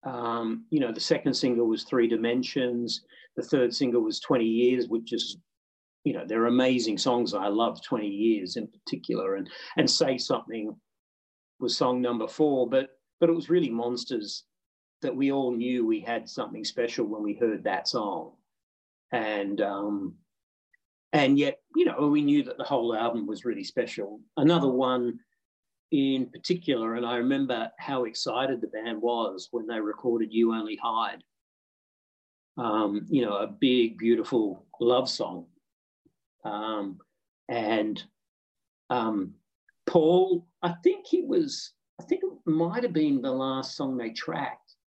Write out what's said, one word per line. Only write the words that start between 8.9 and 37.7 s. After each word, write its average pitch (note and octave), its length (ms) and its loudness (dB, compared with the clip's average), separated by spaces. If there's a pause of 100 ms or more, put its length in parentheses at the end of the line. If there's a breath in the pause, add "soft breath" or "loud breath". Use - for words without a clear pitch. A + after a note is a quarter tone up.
and, - 160 -8 (260 loud breath)
and - 140 4
Say C3+ 260 2
Something A2+ 580 -4 (840)
was B2 160 -2
song B2+ 240 2
number A#2+ 280 0
four, C3+ 400 2
but, C3+ 220 2 (280)
but E3+ 100 6
it E3 60 6
was D3+ 160 -4
really E3 180 4
Monsters A#2 760 -4 (580)
that B2+ 140 -2
we C#3 160 2
all C3+ 200 0
knew A#2+ 320 0
we A2 160 2
had A#2 280 -4
something A2 360 -8
special A#2 400 -2
when G#2+ 160 -6
we G#2 140 -2
heard G#2 300 0
that F#2+ 240 -2
song. G2+ 460 -4 (760)
And, G#2+ 500 -2
um, G2+ 540 -2 (1000)
and C#3+ 260 6
yet, C#3+ 220 0 (140)
you F4 100 6
know, D3 240 2
we D3 140 4
knew C#3+ 220 4
that B2 140 -10
the C3+ 60 -4
whole A#2 300 0
album A#2 320 -2
was G#2+ 180 -8
really G2 200 -4
special. A2 560 -6 (160)
Another C#3+ 320 6
one B2+ 500 0 (720)
in C3+ 360 2
particular, B2 680 -2
and A#2+ 100 -2
I A#2+ 100 -2
remember B2 600 0
how C3 260 -4
excited B2 560 -2
the A2 60 -6
band A2 340 -6
was A2+ 500 -2
when A2+ 160 -6
they A2+ 140 -4
recorded A2 520 -2
You A2+ 200 4
Only A2 240 -4
Hide. A2+ 460 -4 (1400)
Um, G#2+ 500 -2
you C3+ 160 2
know, G2+ 120 -2
a G#2 100 -2
big, A2+ 500 2
beautiful A2 720 0 (140)
love B2 280 2
song. F2+ 380 -6 (1000)
Um, G#2+ 540 -6 (500)
and, A2 540 -2 (880)